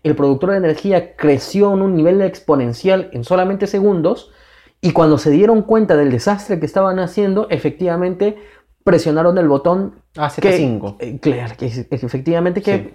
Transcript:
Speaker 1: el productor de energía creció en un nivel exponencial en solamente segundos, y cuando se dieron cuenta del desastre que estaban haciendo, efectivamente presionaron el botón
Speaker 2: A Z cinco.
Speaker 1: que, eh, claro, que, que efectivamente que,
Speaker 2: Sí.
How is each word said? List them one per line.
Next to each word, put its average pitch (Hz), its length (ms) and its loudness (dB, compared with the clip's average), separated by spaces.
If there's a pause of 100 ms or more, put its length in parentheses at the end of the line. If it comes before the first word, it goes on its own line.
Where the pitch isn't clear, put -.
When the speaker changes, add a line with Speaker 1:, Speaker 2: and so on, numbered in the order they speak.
Speaker 1:
el 151 140 0
productor 143 340 0
de 196 60 0
energía 175 600 -2
creció 190 580 2
en 190 80 0
un 190 140 0
nivel 180 260 4
exponencial 175 880 0
en 120 120 -8
solamente 185 420 0
segundos, 196 640 0 (500)
y 175 120 2
cuando 156 240 4
se 151 140 0
dieron 208 320 4
cuenta 214 340 2
del 147 140 4
desastre 196 480 -2
que 151 80 -4
estaban 185 320 0
haciendo, 196 520 -2
efectivamente 180 840 -2 (460)
presionaron 170 560 2
el 170 80 2
botón 175 480 0 (220)
Speaker 2:
A 151 120 -4
Z 196 240 0
cinco. 113 460 -2
Speaker 1:
que, - 100 -10
eh, 147 120 -12
claro, 120 360 -2
que, 131 140 -6
que 120 240 -8
efectivamente 170 680 -4
que, 196 160 -2
Speaker 2:
Sí. - 160 -12